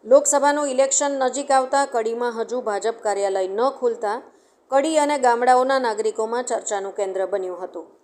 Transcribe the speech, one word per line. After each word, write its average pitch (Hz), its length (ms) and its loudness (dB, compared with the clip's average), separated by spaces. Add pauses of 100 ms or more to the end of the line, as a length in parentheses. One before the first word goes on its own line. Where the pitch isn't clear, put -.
લોકસભાનું 285 640 4
ઇલેક્શન 269 400 0
નજીક 269 400 -4
આવતા 269 360 2
કડીમાં 233 540 -4
હજુ 226 200 -4
ભાજપ 220 420 -2
કાર્યાલય 196 460 0
ન 226 220 0
ખુલતા 233 520 -4 (480)
કડી 302 280 2
અને 294 200 2
ગામડાઓના 254 600 4
નાગરિકોમાં 220 680 -2
ચર્ચાનું 196 520 -4
કેન્દ્ર 190 300 -2
બન્યું 185 380 -4
હતું. 170 220 -12 (180)